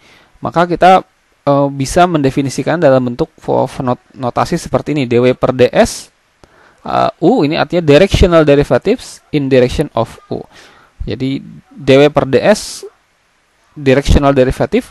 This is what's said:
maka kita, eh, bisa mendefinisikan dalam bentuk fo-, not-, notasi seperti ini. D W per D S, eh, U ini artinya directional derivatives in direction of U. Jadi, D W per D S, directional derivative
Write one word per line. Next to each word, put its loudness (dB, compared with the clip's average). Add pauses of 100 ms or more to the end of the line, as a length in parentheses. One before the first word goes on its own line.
(440)
maka -2
kita, 2 (400)
eh, 0
bisa -2
mendefinisikan -2
dalam 2
bentuk -8
fo-, -4 (120)
not-, -8
notasi -6
seperti -6
ini. -4
D 0
W 2
per -2
D 2
S, -2 (800)
eh, -2
U 2
ini -2
artinya -2
directional 4
derivatives 0 (160)
in -2
direction 0
of -6 (160)
U. -10 (600)
Jadi, -8 (240)
D -8 (100)
W 6
per 0
D 2
S, -2 (880)
directional 2
derivative 0